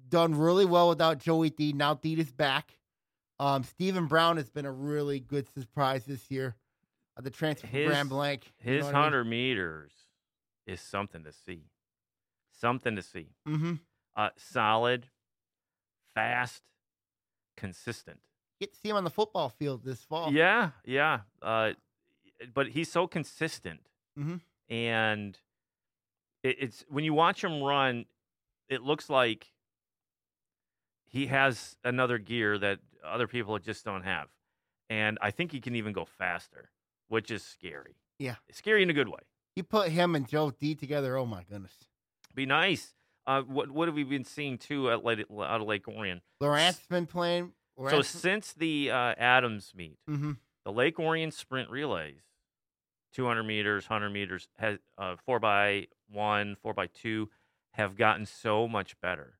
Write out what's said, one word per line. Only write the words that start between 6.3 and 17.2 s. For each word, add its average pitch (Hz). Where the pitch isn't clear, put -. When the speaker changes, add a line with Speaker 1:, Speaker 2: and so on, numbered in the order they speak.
Speaker 1:
year. 131
Uh, 127
the 131
transfer 151
from 113
Speaker 2:
His, 147
Speaker 1:
Grand 143
Blanc, 139
you 123
know 135
Speaker 2:
his 151
Speaker 1:
what 143
I 143
mean? 147
Speaker 2:
hundred 139
meters 101
is 95
something 98
to 73
see. 87
Something 120
to 92
see. -
Speaker 1:
Mm-hmm. 156
Speaker 2:
Uh, 107
solid, 120
fast, 120